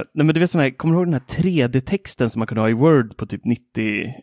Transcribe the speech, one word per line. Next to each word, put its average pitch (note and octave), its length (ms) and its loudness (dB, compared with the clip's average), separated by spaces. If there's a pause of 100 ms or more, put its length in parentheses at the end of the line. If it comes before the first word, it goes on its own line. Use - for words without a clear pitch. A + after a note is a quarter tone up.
(140)
nej, D3+ 120 2
men - 20 4
du D#3 120 2
vet F3 120 2
sån E3+ 100 0
här, C3+ 80 2
kommer D#3+ 240 0
du E3+ 60 4
ihåg F3+ 80 0
den E3+ 60 0
här - 280 -4
tre E3 260 2
D-texten C3 640 -2
som A2+ 100 -6
man A2+ 80 -2
kunde A2 140 -2
ha A2 80 2
i A2+ 40 2
Word B2+ 440 2
på - 80 -10
typ - 200 -10
nittio, A2 760 -4